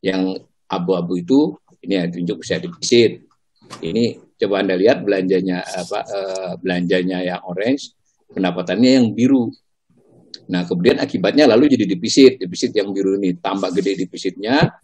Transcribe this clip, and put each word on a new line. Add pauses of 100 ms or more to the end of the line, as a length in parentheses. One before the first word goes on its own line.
Yang (240)
abu-abu
itu, (240)
ini
ya
tunjuk
usia
defisit. (560)
Ini (160)
coba
Anda
lihat
belanjanya,
apa,
eh,
belanjanya
yang
orange, (320)
pendapatannya
yang
biru. (920)
Nah,
kemudian
akibatnya
lalu
jadi
defisit,
defisit
yang
biru
ini
tambah
gede
defisitnya.